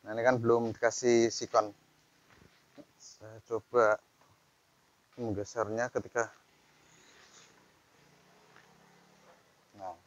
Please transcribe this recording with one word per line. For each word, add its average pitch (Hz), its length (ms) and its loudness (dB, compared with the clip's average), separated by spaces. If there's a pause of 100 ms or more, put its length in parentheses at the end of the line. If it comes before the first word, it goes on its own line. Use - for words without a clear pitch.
Nah, 107 80 -8
ini 113 80 -4
kan 127 160 4
belum 117 320 2
dikasih 117 560 2
sikon. 110 480 -2 (1200)
Saya - 480 -20
coba 110 560 2 (1200)
menggesernya 110 720 -6
ketika, 113 400 -6 (3500)
nah. 95 320 -14